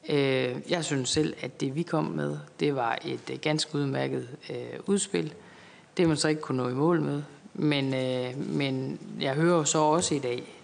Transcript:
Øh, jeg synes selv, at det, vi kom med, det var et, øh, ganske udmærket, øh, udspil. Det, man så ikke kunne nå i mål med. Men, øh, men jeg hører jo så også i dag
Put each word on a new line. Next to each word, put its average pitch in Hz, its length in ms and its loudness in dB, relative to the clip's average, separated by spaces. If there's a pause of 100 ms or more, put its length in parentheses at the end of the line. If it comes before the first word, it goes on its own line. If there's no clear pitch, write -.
Øh, 131 480 2 (120)
jeg 175 160 0
synes 135 240 0
selv, 156 320 2
at - 200 -8
det, 135 140 0
vi 160 80 -2
kom 156 220 0
med, 147 340 -2 (220)
det 147 160 2
var 117 280 0
et, 127 280 -6
øh, 135 60 -6
ganske 151 400 0
udmærket, 135 500 -2 (220)
øh, 123 360 -8
udspil. 180 480 0 (640)
Det, 175 120 6
man 156 80 4
så 156 120 2
ikke 156 120 2
kunne 131 160 -2
nå 123 120 0
i 123 60 -2
mål 160 260 4
med. 143 220 -2 (320)
Men, 139 400 2
øh, 127 440 -2
men 139 600 -2 (200)
jeg 135 140 0
hører 170 220 4
jo 156 80 4
så 160 140 2
også 156 360 4
i 143 40 0
dag 123 240 -2 (220)